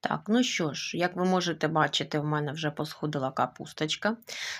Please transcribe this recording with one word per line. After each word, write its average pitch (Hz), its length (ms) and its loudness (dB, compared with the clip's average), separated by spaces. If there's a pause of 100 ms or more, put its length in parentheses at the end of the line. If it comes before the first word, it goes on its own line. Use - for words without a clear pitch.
Так, 151 200 0
ну 240 140 4
що 170 300 0
ж, - 260 -6
як 175 180 0
ви 180 80 2
можете 175 440 2
бачити, 156 500 2
в 147 60 0
мене 147 280 0
вже 156 180 -2
посходила 147 600 -4
капусточка. 156 840 -2 (440)